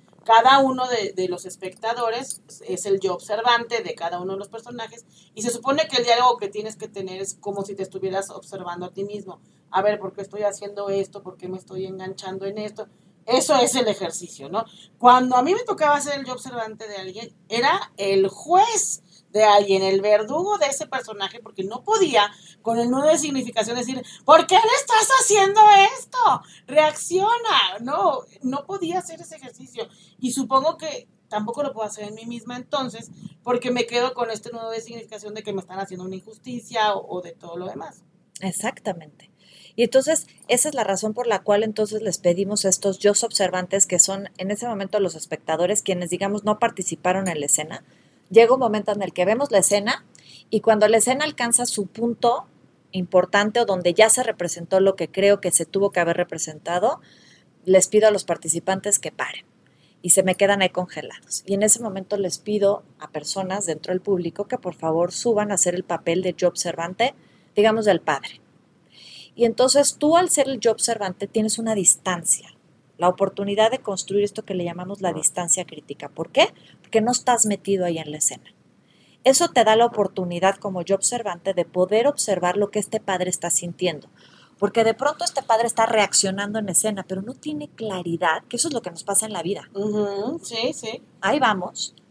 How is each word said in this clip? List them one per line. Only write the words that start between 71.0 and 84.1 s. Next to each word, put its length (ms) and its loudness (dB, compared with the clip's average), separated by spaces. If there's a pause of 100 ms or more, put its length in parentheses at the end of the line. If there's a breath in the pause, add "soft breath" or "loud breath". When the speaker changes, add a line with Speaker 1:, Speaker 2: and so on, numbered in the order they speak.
Speaker 2:
tienes 300 -2
una 180 -2
distancia, 800 -2 (420)
la 120 4
oportunidad 600 0
de 80 -4
construir 440 -2
esto 220 -6
que 80 -8
le 100 -4
llamamos 380 -8
la 100 0
distancia 540 -2
crítica. 440 -14
¿Por 200 -10
qué? 240 2 (280 soft breath)
Porque 200 0
no 100 0
estás 360 2
metido 380 -2
ahí 120 -2
en 140 -10
la 60 -10
escena. 360 -6 (680 soft breath)
Eso 240 4
te 160 4
da 120 6
la 120 6
oportunidad 680 0
como 260 -6
yo 120 0
observante 600 -4
de 100 0
poder 420 2
observar 500 0
lo 120 0
que 100 -6
este 200 -4
padre 320 -2
está 180 -6
sintiendo. 580 -4 (520 soft breath)